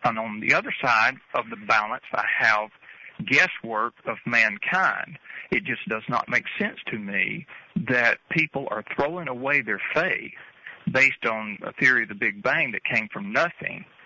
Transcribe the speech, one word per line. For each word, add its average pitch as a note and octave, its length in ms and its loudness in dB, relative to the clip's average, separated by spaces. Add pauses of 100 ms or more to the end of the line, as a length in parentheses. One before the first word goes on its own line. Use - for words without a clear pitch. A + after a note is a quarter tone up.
and A2+ 140 2
on A2 220 -6
the A#2+ 120 2
other F#3 300 0
side A#2+ 340 4 (160)
of A#2 160 -4
the A2+ 80 -8
balance G#2+ 560 0
I G#2 140 0 (120)
have A2 300 2 (560)
guesswork A#2 720 2 (100)
of A2 220 -4
mankind, A#2 920 2 (320)
it G3 140 0
just B2+ 240 -6
does A2 200 -2
not A#2 200 0
make A#2+ 160 0 (140)
sense G#3 200 -2 (120)
to A#2 80 -4
me G2+ 480 -2 (420)
that A#2+ 300 4 (120)
people D3+ 400 -2
are G#2+ 140 -4 (100)
throwing D#3+ 340 -2
away C3 340 0
their G#2+ 180 -2 (140)
faith - 400 -2 (560)
based C3 340 4
on A2 380 -2
a - 100 -8
theory B2+ 300 4
of G#2+ 80 -6
the G#2+ 40 -10
Big G2+ 280 -2
Bang C#3 300 0
that - 120 -6
came A2 240 0
from G2+ 240 -8
nothing, - 520 -2 (220)